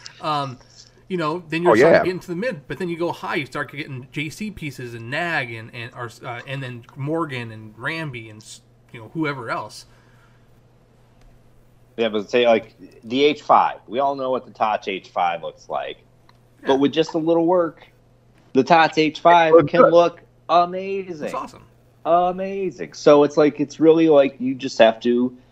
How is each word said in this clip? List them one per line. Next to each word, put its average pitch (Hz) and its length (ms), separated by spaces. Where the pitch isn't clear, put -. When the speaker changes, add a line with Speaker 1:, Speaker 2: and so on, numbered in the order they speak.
Speaker 1:
Um, 143 380
you 185 100
know, 165 300
then 160 160
you're 175 100
Speaker 2:
Oh, - 20
Speaker 1:
starting 151 180
Speaker 2:
yeah. - 60
Speaker 1:
to - 60
get 180 60
into 180 160
the 175 80
mid, 190 320
but 143 120
then 185 100
you 170 80
go 165 140
high, 190 240
you 151 100
start 143 260
getting 139 400
J 151 180
C 214 220
pieces 127 440
and 113 160
Nag 151 420
and, 113 220
and, 117 200
or, 120 140
uh, 120 240
and 139 140
then 123 220
Morgan 139 560
and 110 260
Ramby 131 520
and 107 120
s-, - 200
you 123 80
know, 110 140
whoever 143 360
else. 135 360
Speaker 3:
Yeah, 113 120
but 104 220
say, 120 160
like, 113 280
the 123 220
H 147 160
five. 90 460
We 107 120
all 139 160
know 131 160
what 127 140
the 117 60
Tots 107 360
H 95 220
five 87 340
looks - 240
like. 69 300
Speaker 1:
Yeah. - 60
Speaker 3:
But 135 120
with 139 140
just 156 200
a 170 40
little 165 280
work, 170 420
the 135 100
Tots 160 340
H 156 220
five 170 340
Speaker 2:
It 165 40
looks 151 140
Speaker 3:
can 170 100
Speaker 2:
good. 170 120
Speaker 3:
look 170 280
amazing. 180 800
Speaker 1:
It's 101 80
awesome. - 300
Speaker 3:
Amazing. 175 880
So 147 300
it's 147 120
like, 151 240
it's 143 200
really 160 300
like, 139 300
you 131 160
just 127 220
have 110 240
to 123 340